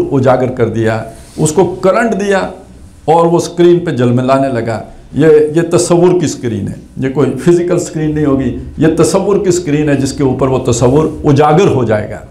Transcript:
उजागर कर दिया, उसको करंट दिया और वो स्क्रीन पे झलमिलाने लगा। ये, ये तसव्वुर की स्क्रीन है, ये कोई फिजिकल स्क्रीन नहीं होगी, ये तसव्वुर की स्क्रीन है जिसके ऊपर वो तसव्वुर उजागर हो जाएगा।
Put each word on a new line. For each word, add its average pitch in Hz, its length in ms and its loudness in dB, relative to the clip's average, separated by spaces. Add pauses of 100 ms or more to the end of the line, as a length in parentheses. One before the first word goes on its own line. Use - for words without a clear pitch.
(120)
उजागर - 420 2
कर 117 180 -2
दिया, 110 320 -2 (360)
उसको 175 260 2 (180)
करंट 208 320 0
दिया 196 340 -2 (600)
और 170 180 4
वो 170 140 2
स्क्रीन 175 380 2
पे 170 140 -6
झलमिलाने 127 580 0
लगा। 110 300 -4 (340)
ये, 147 140 4 (240)
ये 170 160 0
तसव्वुर 170 500 2
की 147 100 -2
स्क्रीन 104 380 -6
है, - 80 -8 (240)
ये 131 120 -2
कोई 135 260 0
फिजिकल 175 440 2
स्क्रीन 156 320 -4
नहीं 151 120 0
होगी, 135 320 0 (220)
ये 160 160 2
तसव्वुर 190 500 0
की 185 80 0
स्क्रीन 151 360 -2
है 143 80 0
जिसके 139 280 -2
ऊपर 127 240 0
वो 131 180 0
तसव्वुर 139 580 0
उजागर 151 440 2
हो 123 160 -2
जाएगा। 104 460 -4